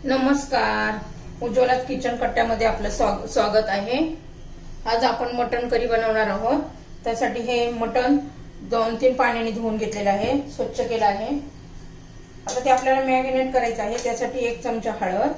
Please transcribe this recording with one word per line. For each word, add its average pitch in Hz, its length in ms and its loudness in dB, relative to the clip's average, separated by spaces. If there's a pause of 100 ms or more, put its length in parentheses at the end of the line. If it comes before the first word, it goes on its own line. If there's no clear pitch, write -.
नमस्कार, 240 880 0 (460)
उज्ज्वला 254 340 4
किचन 254 380 -4
कट्ट्यामध्ये 226 520 2
आपलं 208 220 0
स्वाग-, 202 380 0
स्वागत 214 400 2
आहे. 240 500 0 (680)
आज 233 180 2
आपण 247 320 2
मटण 240 340 0
करी 233 180 2
बनवणार 220 400 2
आहोत. 233 360 0 (400)
त्यासाठी 226 360 0
हे 240 320 0
मटण 247 460 2 (440)
दोन 226 340 0
तीन 262 180 4
पाण्याने 233 380 0
धुवून 220 260 -2
घेतलेलं 202 320 0
आहे, 233 420 0
स्वच्छ - 300 -4
केलं 220 240 0
आहे. 220 340 0 (1080)
आता 254 180 -4
ते 269 40 4
आपल्याला 262 360 4
मॅरिनेट 262 480 2
करायचं 233 280 2
आहे. 220 160 -2
त्यासाठी 247 420 -2
एक 233 240 -2
चमचा 226 280 -2 (100)
हळद 202 360 2